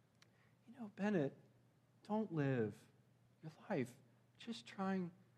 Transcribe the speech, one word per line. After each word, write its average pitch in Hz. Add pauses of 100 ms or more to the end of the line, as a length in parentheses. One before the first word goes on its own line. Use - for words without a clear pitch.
(680)
You 240
know, 202
Bennett, 185 (760)
don't 208
live 131 (680)
your 160 (160)
life 139 (500)
just -
trying 190 (280)